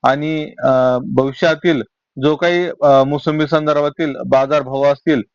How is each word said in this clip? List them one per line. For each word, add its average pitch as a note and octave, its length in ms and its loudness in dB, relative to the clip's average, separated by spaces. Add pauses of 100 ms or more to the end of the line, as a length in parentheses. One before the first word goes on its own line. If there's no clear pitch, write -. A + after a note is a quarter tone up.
आणि, D3+ 560 -4
अ, B2+ 400 0
भविष्यातील C#3 840 -2 (400)
जो D3+ 140 2
काही, F3 320 0 (140)
अ, C#3 220 6
मोसंबी D3+ 420 -2
संदर्भातील D3 680 -2 (100)
बाजारभाव C3+ 580 0
असतील C#3+ 380 2 (120)